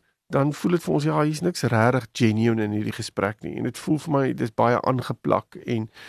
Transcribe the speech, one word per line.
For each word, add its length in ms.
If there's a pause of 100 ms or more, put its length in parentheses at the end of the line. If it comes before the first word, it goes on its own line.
(280)
dan 260
voel 180
dit 120
vir 100
ons, 100
"Ja, 180
hier's 200
niks 200
regtig 500
genuine 520
in 80
hierdie 200
gesprek 500
nie." 140
En 80
dit 140
voel 200
vir 140
my, 220
dis 200
baie 280
aangeplak, 760
en 340 (200)